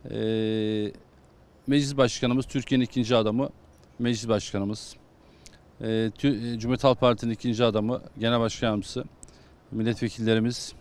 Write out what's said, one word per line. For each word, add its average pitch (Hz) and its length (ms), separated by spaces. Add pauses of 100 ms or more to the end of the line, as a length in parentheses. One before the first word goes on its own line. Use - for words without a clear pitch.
(120)
E, 110 800 (760)
Meclis 139 300
Başkanımız, 127 480
Türkiye'nin 131 400
ikinci 120 300
adamı, 113 340 (500)
Meclis 117 280
Başkanımız. 104 680 (880)
E, 113 40
tü-, 113 720
e, 110 40
Cumhuriyet 123 240
Halk 131 160
Parti'nin 120 320
ikinci 113 320
adamı, 110 380 (180)
Genel 117 200
Başkan 113 280
Yardımcısı, 107 360 (680)
milletvekillerimiz. 113 1080